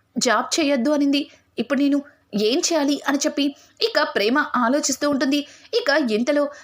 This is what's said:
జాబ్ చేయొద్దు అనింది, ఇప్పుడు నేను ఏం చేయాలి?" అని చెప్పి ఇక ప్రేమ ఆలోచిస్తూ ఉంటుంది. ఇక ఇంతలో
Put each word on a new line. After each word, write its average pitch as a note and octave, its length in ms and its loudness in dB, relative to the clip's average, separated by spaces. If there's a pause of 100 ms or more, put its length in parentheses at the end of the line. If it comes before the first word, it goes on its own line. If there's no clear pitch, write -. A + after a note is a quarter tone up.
(180)
జాబ్ A#3 420 0
చేయొద్దు C#4+ 300 2
అనింది, C#4+ 400 0 (300)
ఇప్పుడు B3+ 200 -2
నేను C#4+ 240 2 (380)
ఏం A#3 180 2
చేయాలి?" D4 480 0
అని C#4 100 0
చెప్పి C#4+ 380 -2 (260)
ఇక A3+ 200 0
ప్రేమ C#4 440 0 (100)
ఆలోచిస్తూ C#4 540 0
ఉంటుంది. C#4+ 280 0 (360)
ఇక D4 380 0
ఇంతలో C#4+ 340 0 (180)